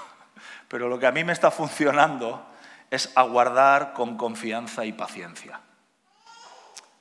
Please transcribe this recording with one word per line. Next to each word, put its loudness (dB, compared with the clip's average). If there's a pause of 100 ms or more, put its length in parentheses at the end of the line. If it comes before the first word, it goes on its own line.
(200)
<laughs> -20
pero -6
lo -4
que 4
a 4
mí -2
me -4
está 4
funcionando 0 (400)
es -4
aguardar 4
con -6
confianza -6
y -6
paciencia. -14 (1400)